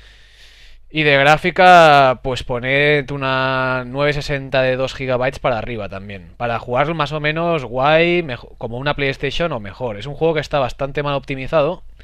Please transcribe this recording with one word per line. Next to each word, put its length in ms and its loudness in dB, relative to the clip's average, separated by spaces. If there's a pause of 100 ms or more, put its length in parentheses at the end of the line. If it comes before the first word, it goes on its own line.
(960)
y 100 0
de 120 4
gráfica, 1080 6
pues 220 -6
poned 640 0
una 760 -2
nueve 260 -2
sesenta 480 -2
de 160 2
dos 180 -4
gigabytes 440 -4
para 180 -2
arriba 320 -8
también, 480 -14
para 220 -4
jugar 340 -2
más 200 -4
o 80 -6
menos 440 -2
guay, 580 2
mejo-, 360 -12
como 180 -8
una 180 -4
PlayStation 580 -4
o 80 -6
mejor. 380 -10
Es 60 -12
un 100 -10
juego 200 0
que 60 0
está 180 -4
bastante 440 -4
mal 120 -2
optimizado 680 -2 (220)